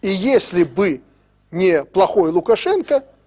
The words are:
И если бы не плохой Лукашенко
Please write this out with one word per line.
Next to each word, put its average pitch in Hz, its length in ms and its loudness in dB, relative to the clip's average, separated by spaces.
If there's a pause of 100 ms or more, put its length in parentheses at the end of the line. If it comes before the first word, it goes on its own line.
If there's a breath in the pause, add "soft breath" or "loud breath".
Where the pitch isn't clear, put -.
И 208 80 -6
если 196 540 0
бы 160 400 -2 (480)
не 170 340 0
плохой 180 460 0
Лукашенко 269 720 0 (220)